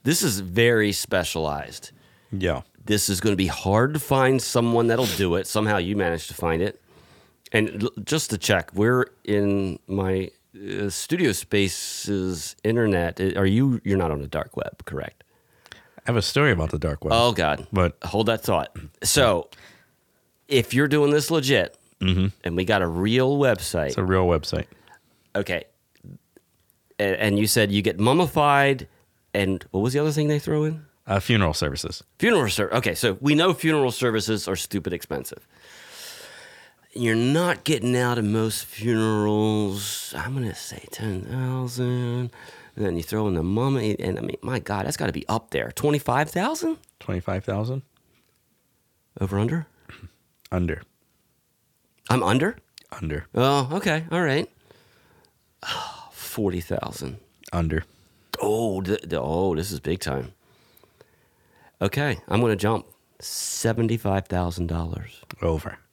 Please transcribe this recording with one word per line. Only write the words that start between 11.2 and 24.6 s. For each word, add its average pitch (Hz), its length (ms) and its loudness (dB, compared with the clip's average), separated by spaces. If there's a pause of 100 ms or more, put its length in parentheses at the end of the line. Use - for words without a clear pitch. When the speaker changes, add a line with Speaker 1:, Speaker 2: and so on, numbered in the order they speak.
Speaker 1:
space's 92 1300 -2
internet. 101 580 2
I-, 95 160 0
are 98 80 4
you, 120 400 4
you're 98 120 2
not 85 140 0
on 73 80 -4
the 71 80 -8
dark - 300 -6
web, - 260 -8
correct? - 400 -10 (480)
Speaker 2:
I - 60 -20 (300)
have 120 100 2
a 101 40 4
story 139 300 2
about 80 200 0
the 78 80 -2
dark 78 260 -4
web. 90 100 2
Speaker 1:
Oh, 120 160 4
God. 78 400 0
Speaker 2:
But 92 320 2
Speaker 1:
Hold 104 220 0
that 110 180 0
thought. 82 320 0 (280)
So, 110 460 2 (1000)
if 123 240 2
you're 139 160 4
doing 147 220 4
this 147 200 2
legit, 135 460 2 (240)
Speaker 2:
Mm-hmm. 95 260 4 (160)
Speaker 1:
and 85 140 -4
we 92 80 0
got 101 160 2
a 85 60 2
real 117 500 2
website. 95 520 0
Speaker 2:
It's - 80 -4
a 104 60 0
real 92 240 4
website. 78 380 0 (720)